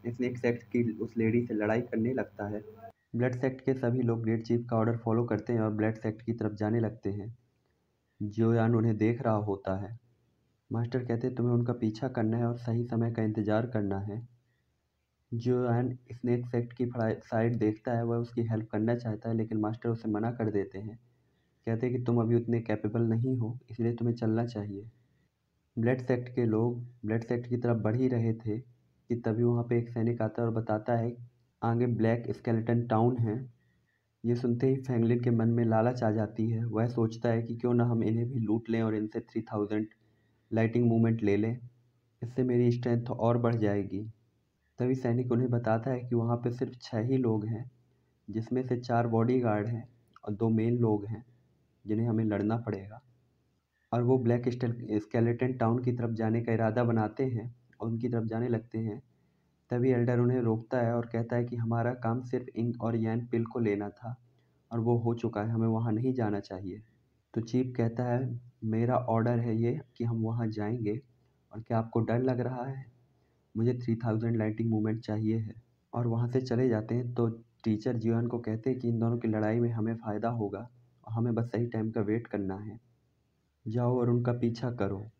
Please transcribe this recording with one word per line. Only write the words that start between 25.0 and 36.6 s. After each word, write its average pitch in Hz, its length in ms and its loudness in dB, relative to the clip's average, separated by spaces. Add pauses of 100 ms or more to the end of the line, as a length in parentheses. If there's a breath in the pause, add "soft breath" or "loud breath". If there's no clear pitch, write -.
ब्लड 123 220 2
सेक्ट 123 340 -2
के 120 100 2
लोग 117 360 2
ब्लड 113 420 -4
सेक्ट 120 240 -4
की 120 100 -2
तरफ 120 200 2
बढ़ 110 180 2
ही 127 120 2
रहे 113 260 2
थे 113 260 -4 (500)
कि 120 60 0
तभी 117 280 0
वहाँ 120 200 4
पे 120 160 2
एक 120 100 -4
सैनिक 117 320 -2
आता 110 200 -2
है 117 60 2
और 113 60 0
बताता 113 440 0
है 120 200 -2 (460)
आगे 117 240 2
ब्लैक 117 440 2
स्केलेटन 117 560 0
टाउन 117 300 4
है। 117 360 -2 (720)
ये 120 100 2
सुनते 120 320 0
ही 131 80 4
फ्रैंकलिन 120 440 2
के 120 100 2
मन 113 200 4
में 117 160 4
लालच 113 380 2
आ 107 80 4
जाती 110 380 0
है। 113 160 -2